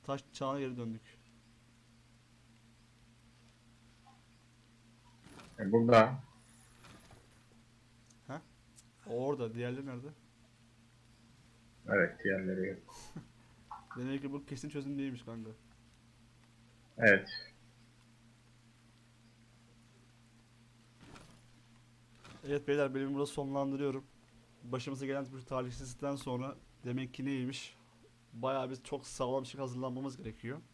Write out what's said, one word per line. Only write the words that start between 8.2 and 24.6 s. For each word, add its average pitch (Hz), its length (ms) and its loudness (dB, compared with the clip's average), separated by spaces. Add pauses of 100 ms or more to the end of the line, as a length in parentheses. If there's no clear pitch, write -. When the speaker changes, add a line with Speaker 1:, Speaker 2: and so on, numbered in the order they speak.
Speaker 1:
Ha? 147 140 -10 (680)
O 123 180 0
orada, 127 260 0
diğerleri 123 320 -4
nerede? 131 220 -8 (1800)
Speaker 2:
Evet, 98 360 4
diğerleri 95 440 0
yok. - 280 -10 (500)
Speaker 1:
<laughs> - 520 -16
Demek 135 240 -4
ki 139 120 -6
bu 143 120 -8
kesin 143 240 -8
çözüm 143 300 -4
değilmiş 131 240 -4
kanka. 113 260 -10 (1500)
Speaker 2:
Evet. 101 320 8 (4000)
Speaker 1:
Evet 143 200 0
beyler, 143 260 4
bölümü 135 200 0
burada 139 120 2
sonlandırıyorum. 139 800 0 (600)